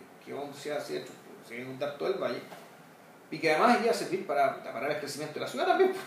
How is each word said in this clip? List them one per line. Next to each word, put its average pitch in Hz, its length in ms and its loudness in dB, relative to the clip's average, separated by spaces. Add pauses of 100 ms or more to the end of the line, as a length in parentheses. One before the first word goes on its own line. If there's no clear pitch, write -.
(240)
que 123 80 -12
vamos 139 340 -8
a 147 100 -2
hacer, - 280 -4 (420)
se 113 80 -14
va 120 60 -8
a 127 40 -10
inundar 131 340 -6
todo - 160 -2
el - 40 -2
valle, - 220 -2 (880)
y 156 80 -6
que 156 140 4
además 214 300 6
iba 226 80 4
a - 40 4
servir - 320 -2
para, 139 360 2
para 139 320 -4
el - 60 -4
crecimiento 143 340 -8
de - 60 -6
la - 80 -4
ciudad 294 180 -2
también. 381 260 6 (140)